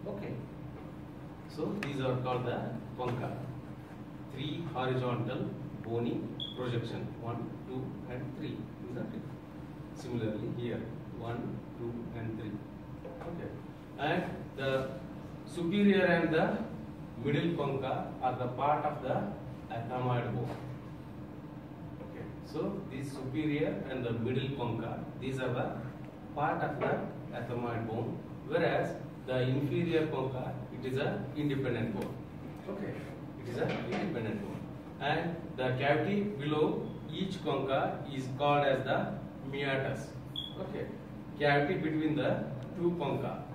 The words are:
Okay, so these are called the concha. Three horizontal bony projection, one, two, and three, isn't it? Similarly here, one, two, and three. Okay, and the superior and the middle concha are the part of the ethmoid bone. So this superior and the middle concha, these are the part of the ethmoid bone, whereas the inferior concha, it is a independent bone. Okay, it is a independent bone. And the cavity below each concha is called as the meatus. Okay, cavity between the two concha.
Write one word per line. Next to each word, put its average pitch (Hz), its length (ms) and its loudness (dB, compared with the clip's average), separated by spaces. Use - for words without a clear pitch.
Okay, - 260 -4
so - 260 0
these 135 180 -2
are 127 180 4
called 123 280 0
the 98 140 0
concha. 127 380 0
Three 151 300 -4
horizontal 123 760 2
bony 117 380 2
projection, 123 500 0
one, 117 280 -2
two, 127 140 -2
and - 260 -4
three, 123 200 -4
isn't - 220 -4
it? - 80 -6
Similarly 113 600 -2
here, 117 240 -2
one, - 380 -4
two, 117 120 -2
and 110 200 -2
three. 104 120 -4
Okay, 170 200 -4
and 151 260 2
the 135 320 2
superior 185 600 6
and 165 280 6
the 165 240 6
middle 147 320 4
concha - 560 0
are 127 160 4
the 123 100 0
part 147 260 4
of 151 160 0
the 127 140 2
ethmoid 120 600 2
bone. - 220 0
So 196 340 0
this 131 220 -4
superior 151 760 2
and 127 160 -2
the 117 80 0
middle - 340 2
concha, - 460 0
these 131 220 -2
are 123 120 0
the - 180 2
part 156 300 2
of - 160 0
the - 120 4
ethmoid 120 480 -2
bone, 113 320 0
whereas - 480 4
the 127 140 4
inferior 156 680 4
concha, 127 460 0
it - 180 -6
is 131 80 2
a - 240 2
independent 123 580 2
bone. - 220 -2
Okay, 202 240 -2
it 113 60 -4
is 120 80 -2
a 156 100 4
independent 110 760 0
bone. - 200 -4
And 151 340 2
the 127 200 4
cavity 156 440 4
below - 440 4
each 180 320 -2
concha 135 560 4
is 127 220 -2
called 143 280 8
as 120 200 4
the - 140 4
meatus. 135 560 0
Okay, - 240 -4
cavity 147 360 6
between 156 420 2
the - 300 4
two 170 200 4
concha. - 460 0